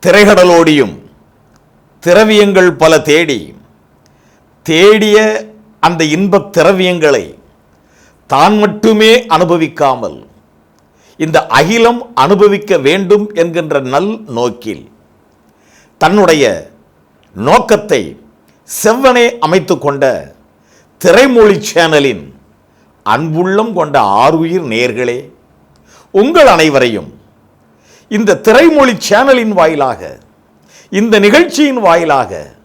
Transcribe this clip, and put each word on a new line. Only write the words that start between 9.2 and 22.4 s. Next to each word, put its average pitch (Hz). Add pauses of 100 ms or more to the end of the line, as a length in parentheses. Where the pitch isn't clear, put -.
அனுபவிக்காமல், 147 (920)
இந்த 160
அகிலம் 226
அனுபவிக்க 202
வேண்டும் 196
என்கின்ற 165
நல் 160
நோக்கில் 117 (1080)
தன்னுடைய 160 (640)
நோக்கத்தை 123 (420)
செவ்வனே 240
அமைத்து 165
கொண்ட 131 (680)
திரைமொழி 208 (100)
சேனலின் 139 (720)